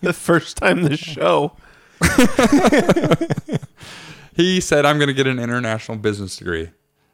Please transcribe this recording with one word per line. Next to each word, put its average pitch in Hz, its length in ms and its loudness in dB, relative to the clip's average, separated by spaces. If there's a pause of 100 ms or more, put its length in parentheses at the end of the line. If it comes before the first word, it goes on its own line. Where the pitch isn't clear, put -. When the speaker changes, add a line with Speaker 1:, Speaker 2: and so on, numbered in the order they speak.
Speaker 1:
The 180 100 0
first - 460 -2
time - 240 2
the 151 140 0
show. 156 560 -2 (480)
Speaker 2:
<laughs> 269 1600 2 (760)
He 185 260 0
said, 147 260 2
"I'm 151 140 2
gonna 143 120 2
get 135 140 0
an 127 140 -2
international 117 580 -6
business 101 380 -6
degree." 85 340 -8 (440)